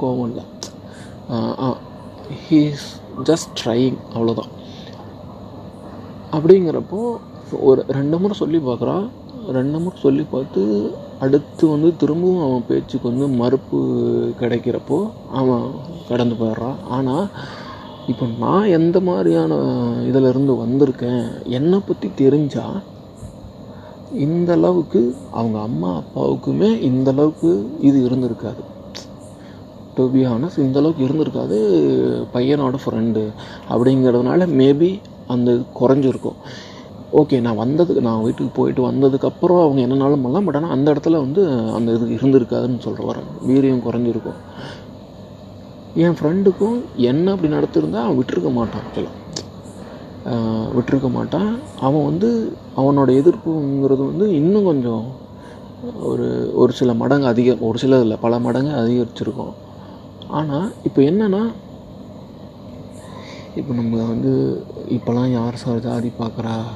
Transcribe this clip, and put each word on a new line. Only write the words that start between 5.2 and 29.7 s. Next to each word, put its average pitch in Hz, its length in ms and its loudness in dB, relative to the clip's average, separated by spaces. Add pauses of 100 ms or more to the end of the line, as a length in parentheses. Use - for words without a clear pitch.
அப்படிங்கிறப்போ 175 840 4 (440)
ஒரு 131 280 6
ரெண்டு 143 300 0
முறை 202 180 0
சொல்லி 156 200 0
பார்க்குறான். 135 520 -2 (400)
ரெண்டு 135 300 0
முறை 180 220 -6
சொல்லி 147 300 2
பார்த்து, 202 600 -2 (300)
அடுத்து 143 480 2
வந்து 156 280 2
திரும்பவும் 165 540 2
அவன் 123 180 0
பேச்சுக்கு 135 400 -2
வந்து 135 200 0
மறுப்பு 127 500 0 (600)
கிடைக்கிறப்போ 123 720 -2 (220)
அவன் 127 300 2 (460)
கடந்து 120 260 2
போயிடுறான். 113 540 -4
ஆனா, 135 380 -2 (800)
இப்போ 127 200 -2 (140)
நான் 156 240 2
எந்த 170 360 4
மாதிரியான 170 540 2 (480)
இதுல 127 260 4
இருந்து 131 240 2
வந்திருக்கேன், 123 920 0
என்னை 156 420 2
பத்தி 185 280 -4
தெரிஞ்சா, 135 560 2 (1400)
இந்த 170 380 2
அளவுக்கு 180 640 4 (180)
அவங்க 113 260 0
அம்மா 151 400 -2
அப்பாவுக்குமே 139 840 0
இந்த 131 300 2
அளவுக்கு 165 600 2 (100)
இது 139 280 6
இருந்திருக்காது. 120 560 -4 (1300)